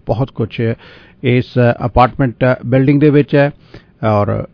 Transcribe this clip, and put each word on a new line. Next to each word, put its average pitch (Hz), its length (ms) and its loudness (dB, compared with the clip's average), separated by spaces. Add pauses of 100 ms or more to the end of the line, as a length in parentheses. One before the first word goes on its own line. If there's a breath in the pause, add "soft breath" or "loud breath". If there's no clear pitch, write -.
ਬਹੁਤ 127 240 -4
ਕੁਛ - 300 -8 (640 loud breath)
ਇਸ 127 200 0 (420)
ਅਪਾਰਟਮੈਂਟ 127 720 0 (100)
ਬਿਲਡਿੰਗ 135 340 2
ਦੇ 151 100 4
ਵਿੱਚ 143 240 2
ਹੈ 143 160 2 (580 soft breath)
ਔਰ 104 460 -2